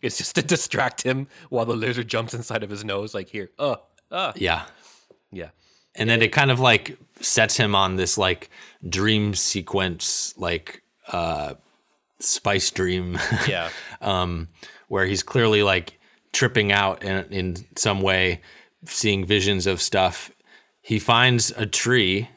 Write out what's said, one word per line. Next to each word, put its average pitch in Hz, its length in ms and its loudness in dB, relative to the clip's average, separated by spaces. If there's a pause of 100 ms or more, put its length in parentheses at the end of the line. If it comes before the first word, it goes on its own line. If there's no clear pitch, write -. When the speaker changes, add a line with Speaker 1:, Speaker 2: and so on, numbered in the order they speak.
Speaker 1:
It's - 160 -4
just - 180 -6
to 170 60 0
<laughs> 165 140 2
distract - 460 -2
him 135 260 -2 (220)
while 117 160 0
the 117 100 -2
lizard 117 340 -4
jumps 113 260 -4
inside 113 280 -4
of 98 60 -10
his 104 140 -10
nose, 104 320 -4
like, 95 140 -8
"Here, 101 280 -10
uh, 135 200 -2 (340)
uh." 165 240 -4
Speaker 2:
Yeah. 85 300 -2 (680)
Speaker 1:
Yeah. 85 180 -12 (460)
Speaker 2:
And 110 140 -2
then 117 120 6
it 113 120 4
kind 139 180 4
of, 120 80 0
like, 120 380 4 (240)
sets - 360 2
him 104 160 2
on 95 220 2
this, 92 220 0
like, 92 320 0 (380)
dream 104 460 2
sequence, 92 1040 -2
like, 87 460 -6 (280)
uh, 80 420 -4 (680)
spice - 520 0
dream. 90 460 -2 (140)
<laughs> 110 160 0
Speaker 1:
Yeah. 85 220 -2 (320)
Speaker 2:
um, 90 480 -2 (400)
where 95 160 2
he's 95 180 0
clearly, 110 400 4
like, 95 360 0 (340)
tripping 117 400 2
out 98 300 2
in, 95 280 -2
in 92 240 -2 (220)
some 98 240 0
way, 92 400 2 (440)
seeing 98 400 0
visions 98 400 2
of 92 160 0
stuff. 92 480 0 (540)
He 113 160 -2
finds 120 520 4
a 110 160 -4
tree 107 680 2